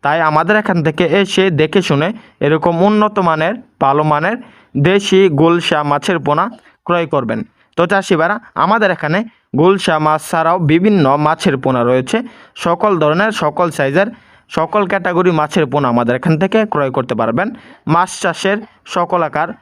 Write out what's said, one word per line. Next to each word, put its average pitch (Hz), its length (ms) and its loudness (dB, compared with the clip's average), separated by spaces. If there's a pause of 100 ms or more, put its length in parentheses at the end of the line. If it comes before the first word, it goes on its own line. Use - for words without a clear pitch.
তাই 147 160 0 (120)
আমাদের 165 320 2
এখান 180 220 -2
থেকে 156 200 0 (160)
এসে 190 320 0
দেখে 156 300 2
শুনে 151 260 0 (320)
এরকম 160 340 0 (140)
উন্নত 214 320 2
মানের, 165 340 0 (260)
ভালো 139 240 2
মানের 151 340 0 (520)
দেশি 196 320 2 (180)
গুলশা 170 440 2
মাছের 147 360 -2
পোনা 147 260 0 (380)
ক্রয় 175 240 -2
করবেন। 117 320 -2 (380)
তো 170 100 2
চাষি 190 280 0
ভাইরা, 165 200 0 (200)
আমাদের 196 360 2
এখানে 165 280 -2 (380)
গুলশা 180 420 2
মাছ 156 280 0
ছাড়াও 165 300 0 (120)
বিভিন্ন 180 360 4 (200)
মাছের 160 320 0
পোনা 131 260 0
রয়েছে, 127 340 0 (380)
সকল 175 440 0
ধরনের, 165 320 2 (100)
সকল 165 300 0
সাইজের, 147 380 0 (420)
সকল 165 360 -2
ক্যাটাগরি 180 440 0
মাছের 156 360 0
পোনা 139 220 0
আমাদের 120 260 2
এখান 131 260 0
থেকে 190 180 0 (120)
ক্রয় 139 200 -2
করতে 131 240 -4
পারবেন। 117 320 -2 (400)
মাছ 170 220 2 (120)
চাষের 190 360 -2 (280)
সকল 175 380 -2
আকার 151 260 -4 (120)